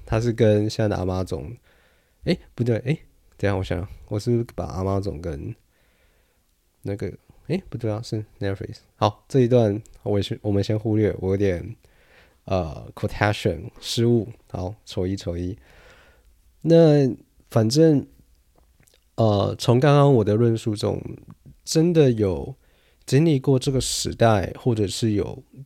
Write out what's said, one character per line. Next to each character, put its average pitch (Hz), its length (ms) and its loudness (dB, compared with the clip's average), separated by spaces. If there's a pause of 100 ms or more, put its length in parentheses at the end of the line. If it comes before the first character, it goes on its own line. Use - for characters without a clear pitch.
它 113 160 -2
是 120 120 -2
跟 107 360 4
现 107 220 -2
在 92 60 -2
的 92 40 -4
Amazon， 92 560 -6 (680)
诶， 185 120 0 (200)
不 120 80 -2
对， 117 140 0
诶， 139 200 -4 (380)
等 98 120 -2
一 101 40 0
下 95 40 0
我 95 60 -2
想 92 160 -4
想， 90 100 -8 (200)
我 107 100 -4
是 120 140 -4
不 120 60 2
是 117 60 -2 (120)
把 87 100 -8 (160)
Amazon 98 380 -4
跟 85 340 -10 (1300)
那 101 140 -6
个 101 160 -8 (360)
诶， 180 200 -4
不 - 80 -12
对 113 140 -4
啊， 104 120 -4
是 107 220 -6 (140)
Netflix。 98 380 -6 (200)
好， - 320 -2
这 139 120 2
一 120 80 4
段 113 340 2 (200)
我 104 180 0
先， - 220 -6
我 104 100 -2
们 98 100 2
先 107 160 -2
忽 107 180 -2
略， 107 220 2
我 95 120 -2
有 98 60 0
点， 98 400 -2 (680)
呃， 82 500 -6
quotation 107 760 -4 (100)
失 - 260 -2
误。 117 220 2 (220)
好， 92 240 -8 (100)
丑 92 220 -6
一， 98 100 -4
丑 87 200 -8
一。 90 220 -6 (1000)
那 151 500 6 (400)
反 110 180 2
正， 151 380 4 (1080)
呃， 101 440 2
从 123 220 2
刚 143 160 4
刚 143 180 6
我 110 80 4
的 101 120 2
论 113 220 2
述 107 200 -4
中， 95 260 -4 (640)
真 165 260 2
的 151 200 6
有 101 440 -2 (520)
经 143 180 4
历 147 160 2
过 131 180 2
这 135 140 -2
个 127 80 0
时 - 340 -4
代， 113 440 2
或 120 160 0
者 104 120 0
是 107 260 -2
有 98 300 -4 (240)